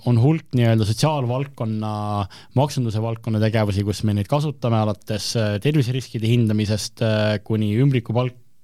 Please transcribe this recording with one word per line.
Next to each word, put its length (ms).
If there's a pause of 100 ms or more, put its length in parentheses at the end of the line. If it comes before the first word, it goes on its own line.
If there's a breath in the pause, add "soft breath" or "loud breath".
on 120
hulk 380
nii-öelda 320
sotsiaalvaldkonna, 1080 (640 loud breath)
maksunduse 460
valdkonna 380
tegevusi, 440
kus 200
me 100
neid 140
kasutame, 540
alates, 540
äh, 240
terviseriskide 680
hindamisest, 720
äh, 420
kuni 320
ümbrikupalk-, 680 (200)